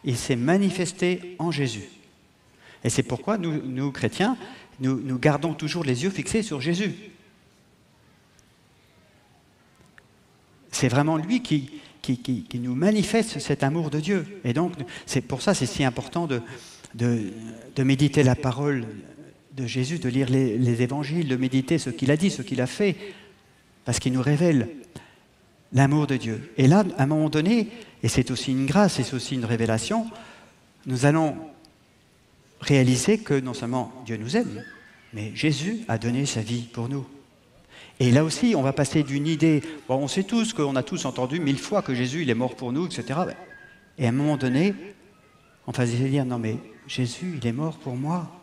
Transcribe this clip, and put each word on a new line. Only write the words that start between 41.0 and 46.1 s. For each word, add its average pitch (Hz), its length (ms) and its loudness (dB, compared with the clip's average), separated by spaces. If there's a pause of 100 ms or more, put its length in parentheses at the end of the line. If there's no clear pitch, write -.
entendu 127 340 -2
mille 139 220 0
fois 202 220 -2
que 135 120 -2
Jésus, 127 280 -2
il 135 80 0
est 117 40 2
mort 123 220 -2
pour 123 160 -6
nous, 165 160 -2
et - 20 -8
cetera. 135 380 -4 (680)
Et 135 100 0
à - 20 4
un 117 40 2
moment 143 240 2
donné, 139 380 2 (920)
on - 20 -8
va 123 160 2
se 117 60 0
dire, 135 320 0